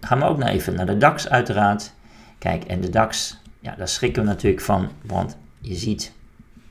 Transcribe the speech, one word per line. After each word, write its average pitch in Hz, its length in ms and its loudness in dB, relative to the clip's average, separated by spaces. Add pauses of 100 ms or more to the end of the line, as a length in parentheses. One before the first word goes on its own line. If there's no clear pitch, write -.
gaan - 180 2
we 147 60 2
ook 156 120 2
nog 127 120 0
even 92 260 0
naar 90 100 0
de 101 120 0
dax 147 320 4
uiteraard. 104 640 2 (440)
Kijk, 85 260 -2
en 90 180 -4
de 90 80 -2
dax, - 480 0 (220)
ja, - 160 -12
daar 92 120 -8
schrikken 120 360 0
we 104 60 2
natuurlijk 98 340 0
van, 95 260 2 (120)
want 92 360 -4 (240)
je 104 140 -8
ziet, 107 380 -4 (580)